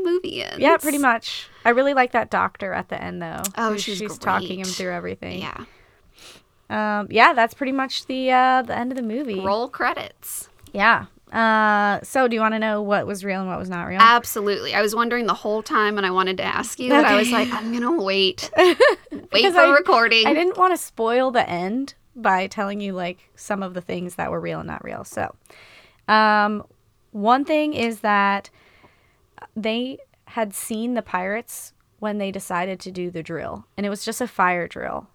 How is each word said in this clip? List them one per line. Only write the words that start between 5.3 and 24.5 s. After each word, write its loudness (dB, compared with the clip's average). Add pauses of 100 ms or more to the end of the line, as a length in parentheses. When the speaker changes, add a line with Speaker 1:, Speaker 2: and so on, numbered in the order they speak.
Speaker 1:
Yeah. -12 (1040)
Speaker 2:
Um, -2
yeah, 8
that's 2
pretty -4
much -4
the, -2
uh, 4
the -6
end -4
of -8
the -6
movie. -4
Speaker 1:
Roll -2
credits. -8 (240)
Speaker 2:
Yeah. 4 (260)
Uh, 2
so 0
do 0
you 0
wanna 0
know -2
what 0
was -8
real -4
and -6
what -6
was -8
not -6
real? -4
Speaker 1:
Absolutely. 4
I 4
was 0
wondering 0
the 0
whole -4
time, 0
and 0
I 0
wanted 0
to -4
ask -4
you, -4
but 6
I 6
was 2
Speaker 2:
Okay. 2
Speaker 1:
like, -6
"I'm -4
gonna 0
wait. 0
Speaker 2:
<laughs> 2
Speaker 1:
Wait 6 (540)
Speaker 2:
Because 4
Speaker 1:
for 6
Speaker 2:
I, 8
Speaker 1:
recording." 6
Speaker 2:
I 4
didn't 2
wanna 4
spoil 0
the 2
end -4 (240)
by 0
telling -6
you, -6
like, -8
some -8
of -10
the -8
things -8
that -6
were -6
real -8